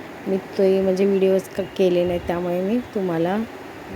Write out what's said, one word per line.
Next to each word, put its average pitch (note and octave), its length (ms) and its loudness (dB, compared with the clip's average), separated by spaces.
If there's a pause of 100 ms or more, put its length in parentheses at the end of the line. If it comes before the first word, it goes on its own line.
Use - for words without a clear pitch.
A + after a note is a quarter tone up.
(260)
मी G3 100 0
ते F#3+ 440 2
म्हणजे F#3+ 240 2
व्हिडिओज F#3+ 380 4
क-, - 180 -8
केले F3+ 440 2
नाही, F3 140 0
त्यामुळे F3 420 -2
मी G3+ 180 0
तुम्हाला F#3 600 0 (580)